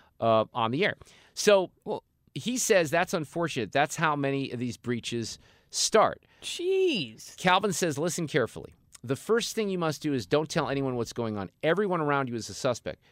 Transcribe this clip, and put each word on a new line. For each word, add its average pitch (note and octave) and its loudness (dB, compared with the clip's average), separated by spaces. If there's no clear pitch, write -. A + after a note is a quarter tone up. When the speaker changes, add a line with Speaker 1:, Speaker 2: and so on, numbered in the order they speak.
Speaker 1:
uh, A2 4
on A2+ 0
the D#3+ 0
air. C#3+ -2
So G3 6
Speaker 2:
Well - -8
Speaker 1:
he A3+ -4
says F3+ 4
that's E3+ 0
unfortunate. D#3 -4
That's D3 2
how D#3+ 2
many C#3 -2
of - -8
these A#2+ -6
breaches A#2 -6
start. - 4
Speaker 2:
Jeez. E4+ -2
Speaker 1:
Calvin F#3+ 2
says, D#3 -2
"Listen E3 -2
carefully. A#2+ -2
The B2+ -2
first - 0
thing G#3+ -2
you F#3 -2
must D#3+ -2
do D3 -2
is A#2+ -2
don't D#3 0
tell C#3 -2
anyone C3+ -2
what's A#2 -4
going A2+ -4
on. F#2+ -6
Everyone F3+ 2
around C#3+ 0
you A#2 -6
is G#2+ -6
a G2 -12
suspect." - -4